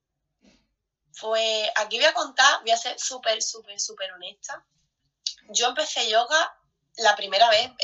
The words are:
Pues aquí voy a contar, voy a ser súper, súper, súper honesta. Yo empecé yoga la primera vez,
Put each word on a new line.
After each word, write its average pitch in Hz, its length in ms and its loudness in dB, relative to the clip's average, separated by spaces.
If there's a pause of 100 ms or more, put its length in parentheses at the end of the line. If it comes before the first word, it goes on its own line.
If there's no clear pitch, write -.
(1200)
Pues 220 560 0
aquí 214 220 -2
voy 285 80 4
a 330 80 6
contar, 285 480 2
voy 226 100 -4
a 226 40 6
ser 254 220 -8
súper, 233 440 -4
súper, 202 380 -10
súper 196 320 -10
honesta. 185 520 -18 (840)
Yo 240 200 -2
empecé 247 420 -4
yoga 240 460 2 (400)
la 214 200 4
primera 196 340 2
vez, 226 200 2 (140)